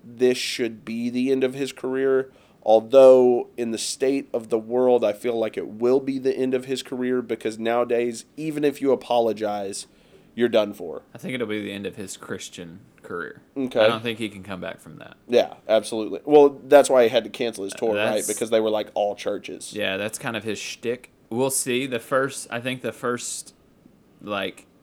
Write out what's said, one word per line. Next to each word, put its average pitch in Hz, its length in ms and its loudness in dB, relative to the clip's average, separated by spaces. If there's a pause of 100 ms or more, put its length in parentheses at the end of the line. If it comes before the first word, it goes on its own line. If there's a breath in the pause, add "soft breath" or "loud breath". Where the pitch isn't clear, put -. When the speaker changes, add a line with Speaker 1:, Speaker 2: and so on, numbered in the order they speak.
Speaker 1:
this 123 340 0
should 113 460 -6
be 117 260 -6
the 123 200 -2
end 131 140 0
of 127 100 -2
his 139 180 -6
career, 131 580 -2 (320 soft breath)
although 123 920 8
in 117 140 -4
the 110 80 -4
state 139 540 -4
of 113 160 -6
the 113 100 0
world, 120 460 2
I 104 80 2
feel 117 260 -4
like 110 180 -4
it 92 120 -6
will 123 320 2
be 135 180 -4
the 131 180 -2
end 131 180 0
of 123 120 -4
his 131 160 -6
career 127 400 -4
because 113 360 -6
nowadays, 117 680 -2 (120)
even 147 280 -4
if 143 180 -2
you 135 100 2
apologize, 104 960 -2 (480 soft breath)
you're 117 140 2
done 107 240 2
for. 82 300 -12 (120)
Speaker 2:
I - 40 -18
think 135 160 -8
it'll 120 120 -4
be 107 160 -6
the 98 100 -8
end 101 140 -8
of 92 100 -12
his 98 200 -14
Christian 90 640 -14 (220)
career. 87 380 -12 (160)
Speaker 1:
Okay. 127 240 -2
Speaker 2:
I 110 80 6
don't 113 140 -2
think 113 160 -6
he 110 100 -6
can 98 140 -16
come 95 180 -12
back 87 200 -10
from - 180 -20
that. - 180 -20 (100)
Speaker 1:
Yeah, 117 280 0 (140)
absolutely. 110 560 -2
Well, 143 400 6
that's 135 260 8
why 131 140 6
he 110 40 4
had 113 160 0
to 107 60 -14
cancel 107 340 -6
his 98 80 -8
tour, 113 240 -2
right? 110 200 0
Speaker 2:
That's 104 120 -4
Speaker 1:
Because 110 220 -4
they 110 100 4
were, 110 100 0
like, 107 240 -4
all 101 220 0
churches. - 580 -8
Speaker 2:
Yeah, 101 220 -4
that's 104 220 -6
kind 117 180 -8
of 107 80 -8
his 104 140 -6
shtick. - 520 -10 (200)
We'll 127 200 -2
see. 131 360 -2
The 123 120 -4
first, 131 520 -4
I 117 100 -8
think 127 220 -8
the 117 100 -6
first, - 640 -8 (680)
like, 98 460 -8 (160)